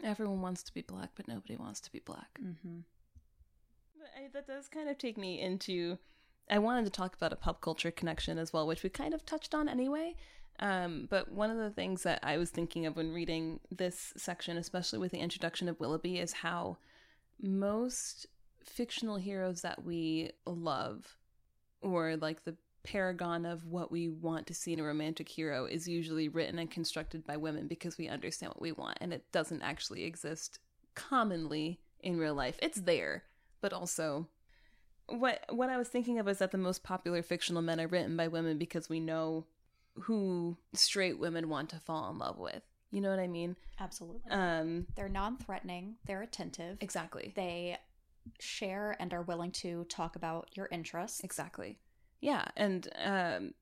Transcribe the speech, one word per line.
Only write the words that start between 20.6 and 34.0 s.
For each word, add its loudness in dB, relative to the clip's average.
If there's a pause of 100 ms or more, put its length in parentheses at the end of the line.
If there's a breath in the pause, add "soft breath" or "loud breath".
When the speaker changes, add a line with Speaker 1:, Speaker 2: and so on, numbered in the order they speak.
Speaker 1:
or, 4
like, 0
the -4 (280)
paragon 2
of -4
what -2
we 2
want 0
to -6
see -2
in 2
a 2
romantic 0
hero, 0
is -2
usually 2
written 2
and -4
constructed -4
by -4
women -2
because -4
we -4
understand -4
what -10
we -2
want, -4
and -2
it -6
doesn't 2
actually -4
exist -6 (340)
commonly 2 (200)
in 0
real 4
life. 2
It's 2
there, 4 (360 soft breath)
but 2
also 0 (800 soft breath)